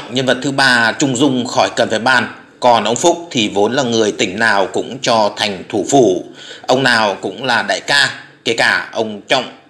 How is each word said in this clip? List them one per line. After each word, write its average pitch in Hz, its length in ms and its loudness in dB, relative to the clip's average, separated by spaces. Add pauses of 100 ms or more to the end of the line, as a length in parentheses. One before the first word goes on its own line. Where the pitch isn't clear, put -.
(100)
nhân 127 160 -2
vật 127 160 2
thứ 143 80 -2
ba 123 480 2
trung 135 180 0
dung 127 300 0
khỏi 101 300 0
cần 113 140 0
phải 110 80 0
bàn. 120 300 2 (320)
Còn 117 240 4
ông 117 120 0
Phúc 170 340 0
thì 110 180 0
vốn 101 240 0
là 139 100 0
người 110 300 0
tỉnh 104 260 -4
nào 101 340 2
cũng 110 300 -6
cho 110 340 2
thành 98 320 -4
thủ 101 220 -4
phủ, 107 340 4 (420)
ông 127 160 2
nào 113 380 2
cũng 104 240 -8
là 117 180 0
đại 95 180 -4
ca, 139 400 0 (240)
kể 117 100 0
cả 107 380 0
ông 107 360 -6
Trọng, 131 160 0 (260)